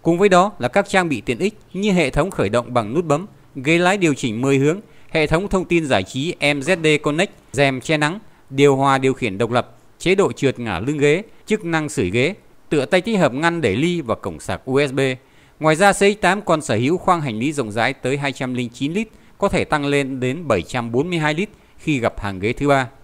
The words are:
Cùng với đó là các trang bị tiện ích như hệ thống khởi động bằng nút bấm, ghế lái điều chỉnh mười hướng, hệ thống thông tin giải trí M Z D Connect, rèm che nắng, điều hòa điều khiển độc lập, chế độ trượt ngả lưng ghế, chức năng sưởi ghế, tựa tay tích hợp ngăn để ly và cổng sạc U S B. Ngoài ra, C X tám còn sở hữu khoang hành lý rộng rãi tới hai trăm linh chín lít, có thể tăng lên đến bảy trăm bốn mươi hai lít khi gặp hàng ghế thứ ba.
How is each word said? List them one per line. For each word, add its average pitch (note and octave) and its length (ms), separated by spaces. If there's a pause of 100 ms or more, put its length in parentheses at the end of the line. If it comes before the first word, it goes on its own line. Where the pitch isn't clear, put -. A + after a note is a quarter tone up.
Cùng E3+ 160
với G3+ 100
đó F#3+ 300
là A#2+ 100
các G3 200
trang F#3 200
bị B2 120
tiện - 180
ích G3 160 (180)
như G3+ 200
hệ E3 180
thống E3 200
khởi B2 180
động A#2+ 260
bằng A2 200
nút F3 100
bấm, D#3 220 (300)
ghế D3 220
lái F3+ 180
điều E3 180
chỉnh A#2+ 280
mười C3+ 160
hướng, D3+ 220 (300)
hệ D#3 160
thống F3 220
thông F#3 160
tin E3 220
giải A2+ 160
trí C3+ 380
M D3 200
Z E3 220
D D3+ 200
Connect, E3+ 300 (200)
rèm C3+ 280
che D#3 160
nắng, D3+ 220 (320)
điều C#3 260
hòa C3+ 220
điều C3 160
khiển G2+ 240
độc A2+ 120
lập, A#2+ 260 (220)
chế F3 160
độ F3+ 180
trượt C3 260
ngả G#2+ 220
lưng C#3+ 180
ghế, D3 240 (240)
chức G#3 180
năng D#3+ 240
sưởi G2 220
ghế, C3 240 (340)
tựa C#3+ 180
tay F#3 140
tích G#3+ 180
hợp C#3 160
ngăn E3+ 260
để G#2 160
ly E3+ 240
và A2+ 140
cổng D#2+ 260
sạc F#2+ 240
U C3+ 240
S B2+ 40
B. C3+ 80 (600)
Ngoài D#3 160
ra, G3 160
C F#3 40
X G3+ 240
tám G3 220
còn D#3 200
sở A#2 140
hữu C3+ 220
khoang F3 220
hành A#2+ 180
lý C#3 140
rộng A#2+ 200
rãi A#2 220
tới C3 220
hai C#3+ 160
trăm B2+ 220
linh B2 140
chín C#3 240
lít, A3 160 (300)
có G3 100
thể E3+ 160
tăng C#3+ 220
lên C#3 340
đến C3+ 280
bảy G2+ 140
trăm A#2 300
bốn C#3+ 180
mươi E3+ 80
hai D3+ 160
lít F#3 140 (300)
khi C#3+ 220
gặp - 200
hàng G2 180
ghế G#2 140
thứ C#3+ 160
ba. C3+ 200 (160)